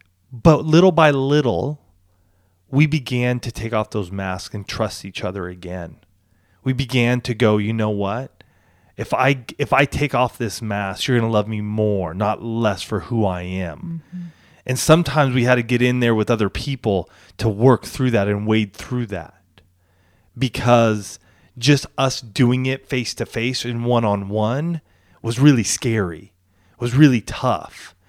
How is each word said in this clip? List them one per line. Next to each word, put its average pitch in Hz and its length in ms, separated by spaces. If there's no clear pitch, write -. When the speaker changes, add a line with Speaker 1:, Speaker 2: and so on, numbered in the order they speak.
Speaker 1:
But 147 320
little 170 280
by 156 180
little, 135 720
we 143 160
began 123 540
to 117 100
take 113 220
off 107 180
those 95 220
masks 95 420
and 101 140
trust - 360
each 98 200
other 92 240
again. 90 480
We 131 120
began 123 480
to 120 120
go, 107 220
"You 107 160
know 110 180
what? 104 540
If - 160
I, 131 300
if 143 140
I 135 120
take 143 300
off 123 240
this 113 220
mask, 101 460
you're 123 120
gonna 113 140
love 104 160
me 107 140
more, 104 500
not 101 300
less 113 400
for 104 180
who 113 240
I 90 180
am." 92 680
Speaker 2:
Mm-hmm. 180 160
Speaker 1:
And 127 120
sometimes 151 560
we 127 100
had 127 100
to 123 80
get 117 180
in 123 200
there 117 140
with 107 160
other 107 200
people 110 580
to 117 100
work 110 380
through 127 240
that 104 180
and 104 180
wade 110 280
through 123 320
that. 87 340
Because 117 800
just 131 300
us 135 240
doing 123 460
it 135 200
face 127 280
to 120 120
face 123 380
and 117 200
one 120 200
on 101 240
one 127 520
was 113 180
really 135 240
scary, 98 680
was 120 160
really 135 280
tough, - 720